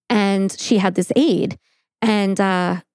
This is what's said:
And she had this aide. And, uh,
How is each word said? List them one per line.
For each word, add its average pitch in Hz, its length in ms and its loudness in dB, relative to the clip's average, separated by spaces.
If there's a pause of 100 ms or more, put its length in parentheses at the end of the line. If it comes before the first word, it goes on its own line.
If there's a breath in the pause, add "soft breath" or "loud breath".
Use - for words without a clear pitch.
And 196 520 0
she - 180 0
had 190 160 0
this 185 220 -2
aide. 180 420 0 (420)
And, 202 400 0
uh, 185 420 0 (140)